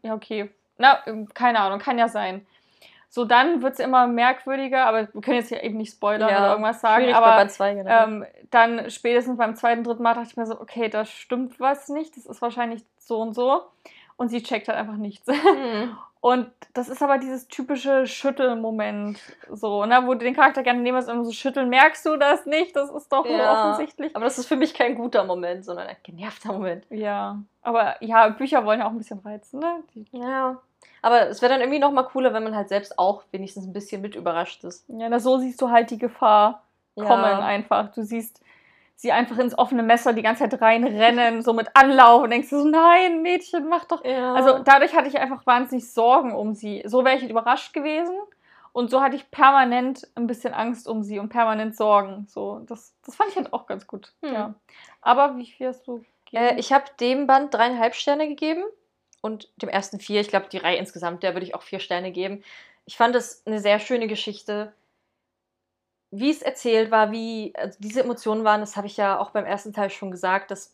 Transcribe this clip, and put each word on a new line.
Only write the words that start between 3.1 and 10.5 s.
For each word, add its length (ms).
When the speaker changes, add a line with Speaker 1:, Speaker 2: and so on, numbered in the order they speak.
Speaker 1:
dann 380
wird's 160
immer 300
merkwürdiger, 800
aber 260
wir 100
können 160
jetzt 100
hier 140
eben 160
nicht 140
spoilern 360
Speaker 2:
Ja, 100
Speaker 1:
oder 120
irgendwas 300
sagen, 240
Speaker 2:
schwierig 120
bei 80
Speaker 1:
aber, 120
Speaker 2:
Band 160
zwei 220
generell. 300
Speaker 1:
ähm, 220
dann 400
spätestens 480
beim 180
zweiten, 280
dritten 180
Mal 120
dachte 140
ich 80
mir 100
so, 140